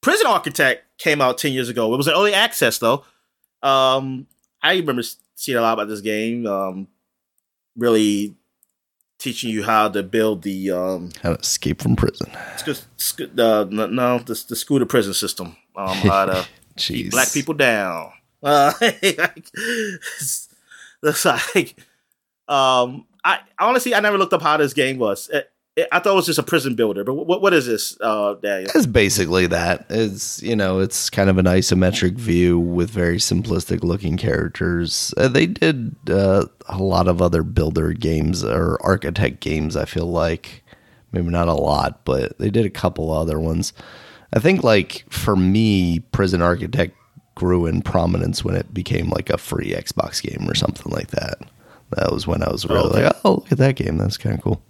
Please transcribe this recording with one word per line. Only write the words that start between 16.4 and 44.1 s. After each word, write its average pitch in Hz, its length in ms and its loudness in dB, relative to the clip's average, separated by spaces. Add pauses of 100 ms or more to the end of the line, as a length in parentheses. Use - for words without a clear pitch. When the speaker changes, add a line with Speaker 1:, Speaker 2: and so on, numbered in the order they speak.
Speaker 2:
<laughs> - 160 -20
Jeez. - 100 -6
Speaker 1:
keep 107 240 -6
black 113 220 2
people 147 220 -4
down. 98 560 0 (320)
Uh, 143 340 4
<laughs> - 40 -2
it's, 196 1700 -4 (540)
it's 156 220 0
like, 143 500 0 (720)
um, 131 580 0 (180)
I - 160 0 (200)
honestly, 247 360 2
I 202 40 4
never 208 180 2
looked 190 160 2
up 170 100 0
how 156 140 2
this 143 160 2
game 131 260 0
was. 104 340 -2
It, 143 180 -4 (240)
it, 160 160 0
I 151 80 2
thought 196 140 2
it - 20 4
was 180 100 2
just 156 140 0
a 139 40 -2
prison 135 320 0
builder, 104 280 0
but 123 100 -4
what, 165 260 -2
what 190 140 4
is 135 140 2
this, 110 340 -4
uh, 107 340 0
Daniel? 98 380 -4
Speaker 2:
It's 247 140 4
basically 92 600 2
that. 85 420 0
It's, 107 520 -4
you 113 140 -2
know, 95 240 0
it's - 320 -2
kind 98 180 4
of 92 80 4
an 92 80 4
isometric 92 680 2
view 87 460 2
with 87 300 0
very 87 280 0
simplistic 87 680 -2
looking 87 340 -2
characters. 85 1000 -2
Uh, - 100 4
they 139 180 4
did, 160 500 -2 (140)
uh, 98 360 4 (220)
a 95 140 -6
lot 90 260 4
of 87 140 2
other 87 220 2
builder 80 500 0
games 80 500 0
or 80 380 0
architect - 580 0
games, 78 380 -2
I 73 80 -2
feel 85 220 -4
like. 85 560 -2 (480)
Maybe 87 180 -2
not 85 180 2
a 82 60 2
lot, 73 520 0
but 65 340 -2
they 98 100 0
did 110 160 0
a 98 60 -2
couple 85 400 -4
other 78 280 -2
ones. 82 320 -2 (600)